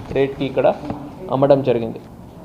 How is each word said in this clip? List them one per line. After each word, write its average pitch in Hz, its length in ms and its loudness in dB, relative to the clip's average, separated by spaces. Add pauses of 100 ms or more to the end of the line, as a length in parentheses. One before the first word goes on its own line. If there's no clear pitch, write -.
(120)
రేట్కి 135 320 0
ఇక్కడ 135 300 2 (580)
అమ్మడం 135 300 4
జరిగింది. 117 380 -2 (440)